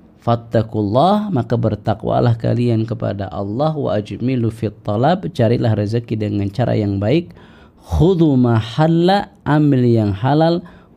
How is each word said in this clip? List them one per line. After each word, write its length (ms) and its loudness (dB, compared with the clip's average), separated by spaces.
Fattakullah, 1120 0
maka 240 0
bertakwalah 800 0
kalian 480 0
kepada 400 -6
Allah, 480 -4
wa 160 -4
ajmilu 640 -2
fit 160 -4
talab, 480 0
carilah 400 2
rezeki 400 -4
dengan 320 -4
cara 320 -2
yang 160 -2
baik. 400 -2
Khudhu 560 2
ma 160 4
halla, 880 0
ambil 400 2
yang 320 2
halal, 480 2